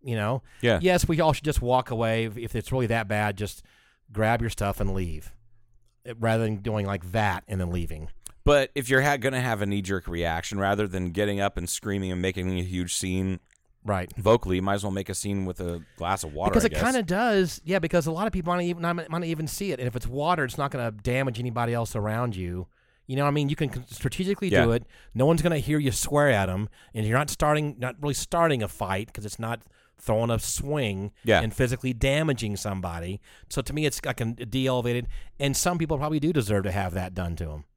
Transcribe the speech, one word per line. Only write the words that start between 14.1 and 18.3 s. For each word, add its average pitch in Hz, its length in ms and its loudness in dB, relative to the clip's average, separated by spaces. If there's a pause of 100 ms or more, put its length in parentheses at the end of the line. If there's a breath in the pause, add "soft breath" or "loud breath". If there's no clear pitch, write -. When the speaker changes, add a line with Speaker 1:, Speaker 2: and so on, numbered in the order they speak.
Speaker 2:
vocally, 101 400 4
you 92 60 2
might 98 140 0
as 101 80 -4
well 101 100 -4
make 98 160 -6
a 98 40 -6
scene 98 320 -4
with 90 140 -6
a 85 240 -6 (140)
glass 90 260 -2
of 78 100 -10
water, 87 180 0
Speaker 1:
Because 214 120 4
Speaker 2:
I 226 40 4
Speaker 1:
it - 40 4
Speaker 2:
guess. - 120 0
Speaker 1:
kinda 247 200 2
does, 190 640 0
yeah, 185 140 0
because 165 280 0
a 160 60 -2
lot 185 140 -2
of 220 60 -2